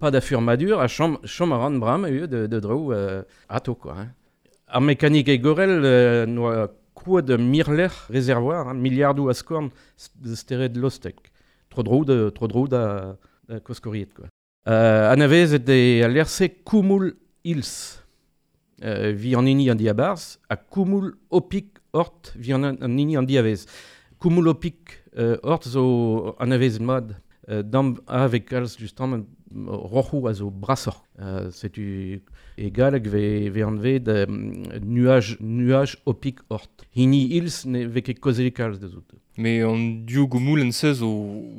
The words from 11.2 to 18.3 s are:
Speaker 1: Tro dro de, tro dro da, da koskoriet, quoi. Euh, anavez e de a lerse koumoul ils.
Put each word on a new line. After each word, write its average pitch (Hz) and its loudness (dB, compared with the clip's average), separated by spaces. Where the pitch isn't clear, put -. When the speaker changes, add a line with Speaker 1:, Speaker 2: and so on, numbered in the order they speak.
Speaker 1:
Tro - -4
dro 131 2
de, 117 4
tro 113 -4
dro 120 0
da, 101 -4
da 113 -14
koskoriet, 107 -12
quoi. 90 -20
Euh, 110 6
anavez 147 6
e 147 4
de 123 4
a 117 4
lerse 156 0
koumoul 196 2
ils. - -8